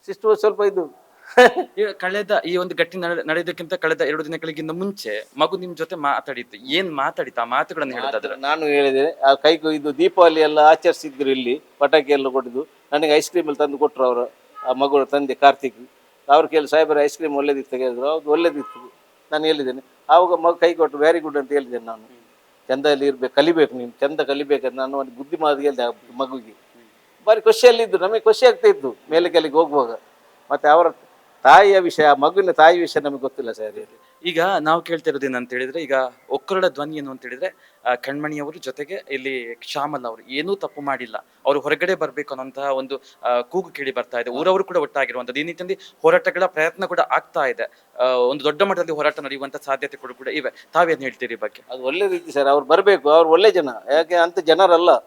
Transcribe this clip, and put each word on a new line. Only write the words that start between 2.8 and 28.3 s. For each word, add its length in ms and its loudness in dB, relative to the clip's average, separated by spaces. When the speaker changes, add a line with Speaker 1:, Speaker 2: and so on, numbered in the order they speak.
Speaker 2:
ನಡೆ-, 200 -6
ನಡೆಯೋದಕ್ಕಿಂತ 460 -6
ಕಳೆದ 280 -2
ಎರಡು 240 -2
ದಿನಗಳಿಗಿಂತ 460 -10
ಮುಂಚೆ 560 -8
ಮಗು 200 -2
ನಿಮ್ 200 -14
ಜೊತೆ 180 -10
ಮಾತಾಡಿತ್ತು, 640 -6
ಏನ್ 380 -6
ಮಾತಾಡಿತ್ತು? 460 -6
ಆ 40 -2
ಮಾತುಗಳನ್ನ 460 -6
ಹೇಳೋದಾದ್ರೆ. 440 -6
Speaker 1:
ನಾನು 300 -4
ಹೇಳಿದೆ, 460 2
ಆ 220 2
ಕೈಗೂ 380 2
ಇದು 260 -4
ದೀಪಾವಳಿ 440 4
ಎಲ್ಲ 180 2
ಆಚರಿಸಿದ್ರು 680 2
ಇಲ್ಲಿ, 340 -2
ಪಟಾಕಿ 320 2
ಎಲ್ಲ 180 0
ಕೊಟ್ಟಿದ್ದು, 380 -6
ನನಗೆ 200 0
ಐಸ್ 200 2
ಕ್ರೀಮ್ 160 -2
ಎಲ್ಲ 80 -6
ತಂದು 220 -2
ಕೊಟ್ರು 280 0
ಅವರು, 280 -2
ಆ 60 -2
ಮಗಳು 340 0
ತಂದೆ 280 -4
ಕಾರ್ತಿಕ್. 560 0
ಅವ್ರು 180 4
ಕೇಳಿ, 200 0
"ಸಾಹೇಬ್ರೆ 360 2
ಐಸ್ 140 -2
ಕ್ರೀಮ್ 180 -6
ಒಳ್ಳೇದಿತ್ತು?" 420 -4
ಕೇಳಿದ್ರು. 320 -4
"ಹೌದು 200 -6
ಒಳ್ಳೇದಿತ್ತು." 640 -4
ನಾನು 140 -4
ಹೇಳಿದ್ದೇನೆ. 400 -2
ಆವಾಗ 300 4
ಮಗು 160 0
ಕೈ 180 2
ಕೊಟ್ಟು, 240 -2
"ವೆರಿ 220 2
ಗುಡ್" 180 -6
ಅಂತ 140 -6
ಹೇಳಿದ್ದೇನೆ 340 -4
ನಾನು. 180 -16
"ಚಂದಲ್ಲಿ 400 0
ಇರ್ಬೇಕು, 280 -4
ಕಲಿಬೇಕು 400 2
ನೀನು, 240 -10
ಚಂದ 200 -2
ಕಲಿಬೇಕಂತ 540 -2
ನಾನು 240 -6
ಒಂದು 200 -8
ಬುದ್ಧಿ 200 -10
ಮಾತು 220 0
ಹೇಳಿದೆ 220 -2
ಆ 100 -2
ಮಗುವಿಗೆ." 380 -10
ಭಾರಿ 140 4
ಖುಷಿಯಲ್ಲಿದ್ದು, 560 4
ನಮಗೆ 220 -2
ಖುಷಿ 260 4